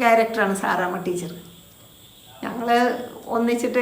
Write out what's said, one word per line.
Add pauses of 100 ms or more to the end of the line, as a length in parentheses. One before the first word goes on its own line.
ക്യാരക്ടറാണ്
സാറാമ്മ
ടീച്ചർ. (1120)
ഞങ്ങൾ (680)
ഒന്നിച്ചിട്ട്